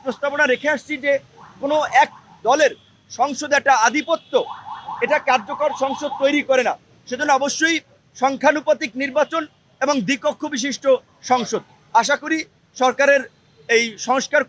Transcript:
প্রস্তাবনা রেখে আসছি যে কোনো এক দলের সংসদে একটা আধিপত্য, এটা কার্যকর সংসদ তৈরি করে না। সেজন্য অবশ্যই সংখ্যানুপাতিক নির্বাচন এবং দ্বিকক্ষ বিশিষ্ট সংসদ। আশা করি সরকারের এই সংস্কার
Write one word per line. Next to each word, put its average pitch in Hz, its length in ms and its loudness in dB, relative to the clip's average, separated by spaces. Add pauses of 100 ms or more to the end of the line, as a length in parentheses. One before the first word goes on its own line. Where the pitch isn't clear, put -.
প্রস্তাবনা 277 440 -2
রেখে 269 280 0
আসছি 294 180 -8 (120)
যে 285 60 2 (500)
কোনো 285 160 0 (260)
এক - 60 -2 (360)
দলের 214 260 4 (400)
সংসদে 285 460 -4
একটা 277 160 4 (140)
আধিপত্য, 302 460 -2 (720)
এটা 294 120 2 (120)
কার্যকর 269 420 0 (120)
সংসদ 269 280 -4 (100)
তৈরি 285 280 2
করে 254 180 4
না। 170 60 0 (340)
সেজন্য 285 320 -2
অবশ্যই 311 380 -2 (400)
সংখ্যানুপাতিক 285 760 0
নির্বাচন 285 480 -2 (380)
এবং 285 140 0 (120)
দ্বিকক্ষ 285 340 -2 (140)
বিশিষ্ট 262 300 -6 (440)
সংসদ। 233 320 -2 (320)
আশা 233 300 2
করি 320 140 -2 (400)
সরকারের 269 440 2 (480)
এই 233 140 4 (240)
সংস্কার 269 420 0